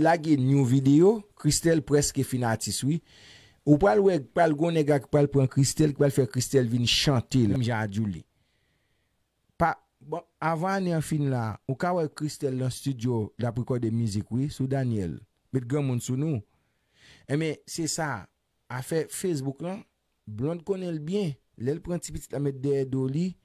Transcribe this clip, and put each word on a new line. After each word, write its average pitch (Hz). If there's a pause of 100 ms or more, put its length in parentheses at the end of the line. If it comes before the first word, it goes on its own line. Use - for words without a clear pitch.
lage 160
nyou 135
videyo. 139 (200)
Kristèl, 160
prèske 143
fin 123
atis, 107
wi. 156 (680)
Ou 147
pral 208
wè, 190 (160)
pral 165
g 156
on 170
nèg 151
la 147
ki -
pral 147
pran 135
Kristèl, 143
ki -
pral 143
fè 135
Kristèl 127
vin 120
chante 131
l 101
menm 127
jan 113
a. 104
Dyouli 98 (1400)
pa 160 (260)
bon. 151 (160)
Avan 170
ane 175
an 151
fini 147
la, 113 (100)
ou 131
ka 180
wè 165
Kristèl 143
nan 127
stidyo 120 (100)
l 120
ap 120
rekòde 117
mizik, 107
wi. 135
Sou 131
Danyèl 117 (340)
met 127
granmoun 131
sou 127
nou, 143 (880)
enben, 151 (100)
se 165
sa 135 (460)
afè 131
Facebook 139
lan, 190 (440)
blond 143
konnen 185
l 156
byen. 180 (300)
Lè 135
l 170
pran 175
ti 147
pitit -
la 135
mèt 139
dèyè 139
do 131
li 170 (140)